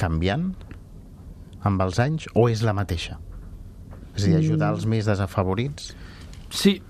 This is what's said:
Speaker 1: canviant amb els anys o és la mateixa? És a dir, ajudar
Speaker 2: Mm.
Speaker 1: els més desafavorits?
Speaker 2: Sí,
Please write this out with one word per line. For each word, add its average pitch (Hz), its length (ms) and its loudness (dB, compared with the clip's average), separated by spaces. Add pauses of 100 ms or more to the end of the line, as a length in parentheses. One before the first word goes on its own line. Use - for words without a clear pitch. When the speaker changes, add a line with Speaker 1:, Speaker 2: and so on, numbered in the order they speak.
Speaker 1:
canviant 92 460 2 (1200)
amb 95 160 4
els 92 160 0
anys 151 320 0
o 113 160 8
és 110 160 0
la 110 80 4
mateixa? 95 460 -2 (960)
És 101 80 0
a 90 60 4
dir, 117 100 6
ajudar 104 320 2
Speaker 2:
Mm. - 60 0
Speaker 1:
els 104 80 -2
més 110 200 2
desafavorits? 101 840 0 (560)
Speaker 2:
Sí, - 420 4